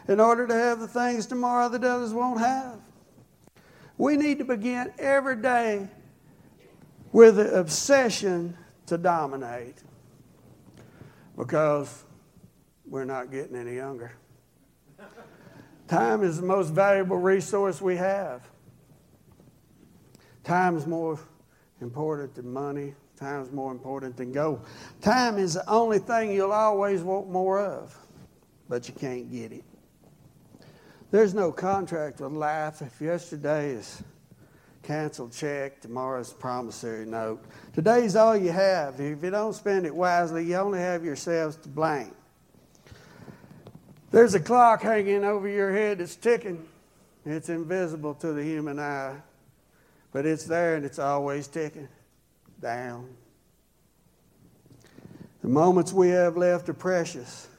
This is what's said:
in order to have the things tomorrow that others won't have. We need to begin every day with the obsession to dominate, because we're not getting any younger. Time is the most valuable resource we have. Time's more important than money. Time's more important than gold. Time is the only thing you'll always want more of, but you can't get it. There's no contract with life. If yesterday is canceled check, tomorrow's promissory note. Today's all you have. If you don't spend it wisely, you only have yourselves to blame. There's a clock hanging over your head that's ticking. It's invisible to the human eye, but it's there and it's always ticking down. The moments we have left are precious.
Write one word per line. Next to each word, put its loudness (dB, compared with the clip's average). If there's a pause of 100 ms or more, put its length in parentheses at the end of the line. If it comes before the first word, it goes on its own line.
in 4
order 6
to 0
have 2
the -8
things -2
tomorrow 0
that -2
others 0
won't -2
have. -2 (1200)
We 2
need 2
to -6
begin -4
every 2
day 0 (1200)
with 12
the 4
obsession 0 (300)
to 0
dominate, -4 (1500)
because -2 (840)
we're -8
not -8
getting -10
any -10
younger. -12 (1700)
Time 2
is 0
the -6
most 0
valuable 2
resource 0
we 0
have. -4 (1900)
Time's 2
more -2 (600)
important -6
than -12
money. -8 (220)
Time's -8
more -6
important -10
than -8
gold. -2 (360)
Time 2
is 0
the -6
only 4
thing 0
you'll 0
always 2
want -4
more 0
of, -6 (720)
but -6
you -14
can't -8
get -10
it. -16 (1500)
There's 4
no 0
contract -4
with -8
life. -4
If -14
yesterday -4
is -12 (800)
canceled -8
check, -6
tomorrow's -6
promissory -8
note. -6 (300)
Today's 4
all 6
you 0
have. 2
If -6
you -4
don't -2
spend 0
it -6
wisely, 2
you 0
only 0
have -2
yourselves -2
to -18
blame. -2 (2000)
There's 8
a 4
clock 6
hanging 2
over -2
your 0
head 0
that's -8
ticking. -2 (580)
It's -6
invisible -4
to -4
the -4
human -4
eye, -6 (960)
but -2
it's -2
there 0
and -4
it's -10
always -2
ticking -8 (720)
down. -8 (2250)
The -4
moments 4
we 6
have 2
left 2
are -6
precious. -6